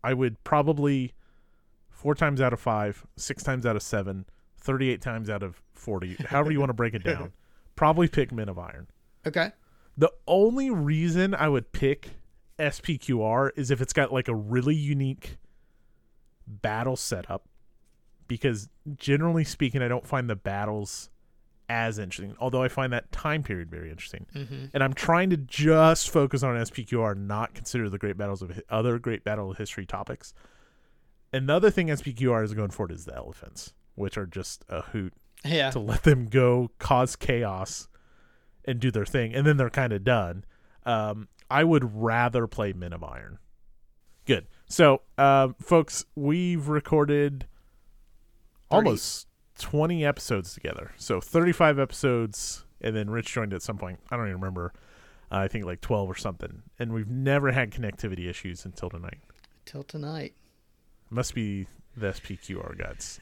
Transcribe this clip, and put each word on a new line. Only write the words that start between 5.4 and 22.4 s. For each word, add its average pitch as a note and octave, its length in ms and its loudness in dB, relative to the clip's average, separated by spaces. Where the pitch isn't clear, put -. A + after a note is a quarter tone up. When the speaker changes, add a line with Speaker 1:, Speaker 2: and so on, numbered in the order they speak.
Speaker 1:
of F2+ 180 -12
forty, F#2 440 -6
however D3 240 0
you D3+ 100 0
wanna C3 140 0
break A2+ 200 0
it G2 100 -4
down, F2 280 -4
Speaker 2:
<laughs> - 220 -20
Speaker 1:
probably D#3+ 320 6
pick C3+ 240 0
Men G#2+ 160 -4
of F2+ 100 -8
Iron. F#2 300 -14
Speaker 2:
Okay. E3+ 260 0
Speaker 1:
The D3+ 140 6
only A#3 440 4
reason E3+ 640 2
I D#3 140 2
would C3 240 2
pick - 380 0
S D3 220 -2
P D3+ 180 -2
Q A#2+ 240 0
R A#2+ 340 2
is C3+ 140 0
if B2+ 100 2
it's C3 120 -4
got, C3+ 200 2
like, B2+ 160 0
a A#2+ 60 0
really A#2+ 400 0
unique C#3+ 640 -2
battle A2+ 500 -4
setup, F#2+ 520 -8
because A2+ 400 -2
generally D#3+ 480 2
speaking, - 380 0
I A#2+ 60 0
don't B2 180 -2
find B2+ 220 -2
the G#2+ 80 -2
battles G2+ 720 -6
as A2+ 300 -2
interesting, G2 420 -10
although B2+ 220 0